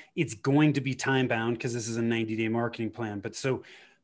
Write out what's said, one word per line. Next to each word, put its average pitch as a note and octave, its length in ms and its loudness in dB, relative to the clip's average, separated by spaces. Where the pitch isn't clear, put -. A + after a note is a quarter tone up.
It's E3 180 -2
going D3 400 4
to C3+ 80 0
be B2+ 140 -4
time C3 320 2
bound A#2 320 0
'cause A#2+ 140 -4
this A2+ 140 -6
is A#2 100 -4
a A#2 40 0
ninety-day A2+ 460 0
marketing A#2 420 -2
plan. G#2+ 300 -6
But G#2 160 -10
so B2+ 260 -2